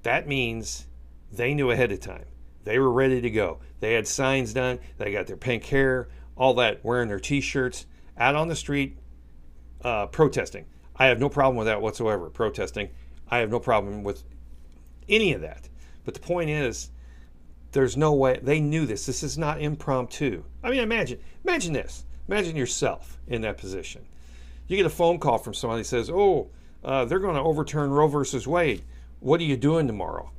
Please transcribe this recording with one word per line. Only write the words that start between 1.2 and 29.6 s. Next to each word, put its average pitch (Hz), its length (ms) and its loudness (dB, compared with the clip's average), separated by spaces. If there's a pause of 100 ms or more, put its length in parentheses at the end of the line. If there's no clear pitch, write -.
they 120 200 0
knew 135 200 2
ahead 117 180 4
of 95 100 -4
time. - 260 -12 (380)
They 110 140 2
were 131 140 6
ready 131 280 4
to 117 100 0
go. 101 280 0 (220)
They 110 140 2
had 110 120 2
signs 131 480 0
done. 127 240 0 (200)
They 104 120 -4
got 101 160 -2
their 95 100 -8
pink 120 280 -2
hair, 131 440 2 (280)
all 127 180 6
that, 113 300 2
wearing 120 240 2
their 98 120 -2
T-shirts, 131 680 -2 (300)
out 135 200 4
on 160 100 2
the 160 100 -2
street, 139 420 -2 (840)
uh, 110 240 0
protesting. - 600 2 (280)
I 131 120 6
have 120 120 6
no 139 100 4
problem 135 280 4
with 110 100 2
that 107 160 2
whatsoever, 104 480 0
protesting. 104 600 -2 (380)
I 120 100 2
have 110 120 2
no 120 80 0
problem 104 460 0
with 101 200 -6 (840)
any 208 240 4
of 95 80 -2
that. - 280 -12 (360)
But - 100 -6
the - 60 -12
point 170 300 -2
is, 147 400 -2 (840)
there's 127 240 4
no 151 160 4
way. 131 300 4
They 147 180 2
knew 151 240 2
this. 107 220 -4
This 131 160 -4
is 139 160 -4
not 151 240 -2
impromptu. 135 840 -2 (180)
I 233 80 -2
mean, 262 100 2
imagine, 214 380 -2 (240)
imagine 285 300 0
this. - 320 -4 (240)
Imagine 185 260 0
yourself - 720 -2
in 117 140 -2
that 107 160 -2
position. 92 500 -10 (600)
You 185 100 0
get 196 80 6
a 156 60 4
phone 170 280 4
call 156 200 4
from - 160 -6
somebody 117 260 -2
who 107 40 -6
says, 120 260 0
"Oh, 175 400 4 (340)
uh, 131 220 2
they're 165 120 0
gonna 175 240 0
overturn 147 480 0
Roe 147 180 6
versus 139 380 0
Wade. 151 360 2 (380)
What 156 200 4
are 170 40 0
you 139 120 2
doing 147 300 4